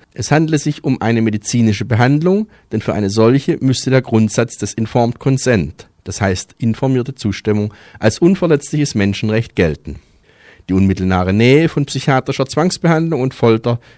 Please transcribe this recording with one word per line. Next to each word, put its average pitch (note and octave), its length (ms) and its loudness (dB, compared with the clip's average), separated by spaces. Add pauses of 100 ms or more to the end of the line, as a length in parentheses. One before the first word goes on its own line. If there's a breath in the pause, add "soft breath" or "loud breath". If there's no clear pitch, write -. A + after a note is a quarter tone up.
(140 soft breath)
es - 180 -6
handle D#3 280 2
sich - 240 -6
um - 180 -2
eine A2+ 200 2
medizinische A2 600 0
Behandlung, D3+ 640 2 (240 soft breath)
denn A2 80 -2
für - 140 -4
eine G2+ 160 0
solche A#2+ 500 2
müsste C3 300 0
der C3 140 2
Grundsatz A2 540 0
des - 160 -8
Informed A#2 460 -2
Consent, B2 720 -2 (160)
das - 160 -8
heißt F#2+ 380 -2
informierte B2+ 560 -2
Zustimmung, G#2 580 -2 (260 loud breath)
als - 200 -6
unverletzliches E3 760 0
Menschenrecht G#2+ 600 -2
gelten. D2+ 400 -2 (760 soft breath)
Die F2+ 40 0
unmittelbare F#2 600 2
Nähe C3 340 4
von D3 180 -2
psychiatrischer C3+ 600 -2
Zwangsbehandlung E3 760 0
und C3 140 -2
Folter A#2 480 2 (160 soft breath)